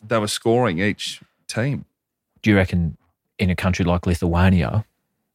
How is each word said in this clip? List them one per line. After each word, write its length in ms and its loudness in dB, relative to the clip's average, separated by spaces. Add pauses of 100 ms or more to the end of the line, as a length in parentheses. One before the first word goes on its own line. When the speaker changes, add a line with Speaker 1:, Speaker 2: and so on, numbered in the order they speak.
Speaker 1:
they 140 -2
were 80 -2
scoring 520 0
each 420 -4 (260)
team. 380 -4 (560)
Speaker 2:
Do 80 2
you 80 6
reckon 400 0 (400)
in 120 0
a 60 0
country 300 -2
like 200 0
Lithuania, 760 2 (520)